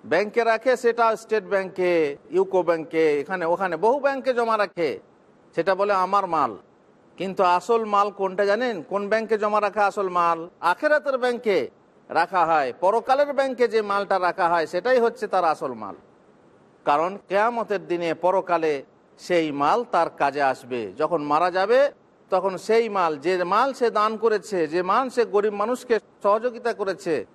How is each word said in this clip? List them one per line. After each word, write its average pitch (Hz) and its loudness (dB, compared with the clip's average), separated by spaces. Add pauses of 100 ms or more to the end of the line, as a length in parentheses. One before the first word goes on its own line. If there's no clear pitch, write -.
ব্যাংকে 208 0
রাখে, 226 0
সেটা 233 2
স্টেট 214 -4
ব্যাংকে, 180 0 (120)
ইউকো 185 0
ব্যাংকে, 160 0
এখানে 180 -6
ওখানে 170 -2
বহু 226 2
ব্যাংকে 262 -2
জমা 226 0
রাখে, 170 -2 (560)
সেটা 170 0
বলে 202 0
আমার 190 0
মাল। 139 -2 (600)
কিন্তু 190 -2
আসল 185 2
মাল 202 0
কোনটা 190 -2
জানেন? 214 -2
কোন 202 -4
ব্যাংকে 220 0
জমা 208 0
রাখা 208 0
আসল 190 -2
মাল? 170 0 (100)
আখেরাতের 285 0
ব্যাংকে 226 0 (400)
রাখা 165 2
হয়, 147 2
পরকালের 262 2
ব্যাংকে 254 0
যে 220 0
মালটা 196 -2
রাখা 175 0
হয় 170 2
সেটাই 208 0
হচ্ছে 226 0
তার 185 0
আসল 151 -2
মাল। 104 -12 (920)
কারণ 160 0 (100)
কিয়ামতের 202 -2
দিনে 170 -2
পরকালে 170 0 (340)
সেই 160 0
মাল 156 2
তার 165 2
কাজে 143 -2
আসবে। 123 -2
যখন 156 0
মারা 156 0
যাবে 226 2 (380)
তখন 185 0
সেই 226 0
মাল, 170 0
যে 180 0
মাল 226 2
সে 240 0
দান 214 0
করেছে, 202 0
যে 170 0
মাল 226 0
সে 226 0
গরিব 202 0
মানুষকে 220 -2 (240)
সহযোগিতা 220 0
করেছে 175 -4